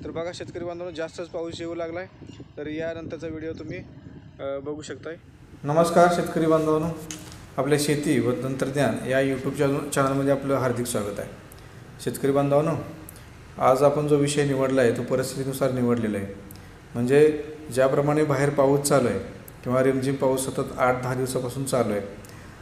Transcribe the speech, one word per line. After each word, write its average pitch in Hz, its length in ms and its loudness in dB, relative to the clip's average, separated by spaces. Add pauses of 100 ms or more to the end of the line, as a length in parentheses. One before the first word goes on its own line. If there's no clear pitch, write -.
तर 151 80 -10
बघा 165 220 -6
शेतकरी 175 300 -10
बांधवांनो, 175 320 -8
जास्तच 160 320 -8
पाऊस 165 320 -8
येऊ 170 160 -8
लागलाय, 170 320 -6 (500)
तर 147 100 -8
यानंतरचा 160 600 -8
video 160 260 -8
तुम्ही, - 240 -10 (600)
अ, 139 200 -6
बघू 147 220 -8
शकताय. 151 340 -12 (480)
नमस्कार 170 520 6
शेतकरी - 300 0
बांधवांनो, 156 440 4 (680)
आपल्या 139 240 2
शेती 147 380 2
व 117 120 2 (120)
तंत्रज्ञान 135 640 0
या 131 140 2
YouTube 135 360 -2
चॅनल, 143 320 0
चॅनलमध्ये 139 420 2
आपलं 139 220 0
हार्दिक 123 320 0
स्वागत 101 340 -4
आहे. - 100 -10 (760)
शेतकरी 135 280 0
बांधवांनो, 143 400 4 (840)
आज 135 260 4
आपण 147 240 4
जो 147 80 6
विषय 143 300 2
निवडला 135 360 2
आहे, 117 100 6
तो 113 100 -2
परिस्थितीनुसार 135 720 -2
निवडलेला 120 460 0
आहे. - 360 -10 (400)
म्हणजे 143 500 4 (300)
ज्याप्रमाणे 143 500 2
बाहेर 143 260 2
पाऊस 143 300 4
चालू 139 280 2
आहे 104 120 -2 (440)
किंवा 131 200 2
रिमझिम 135 320 2
पाऊस 131 300 0
सतत - 140 -4 (180)
आठ 127 240 2
दहा 127 120 -2
दिवसापासून 127 500 -4
चालू 120 300 0
आहे 101 80 -2 (600)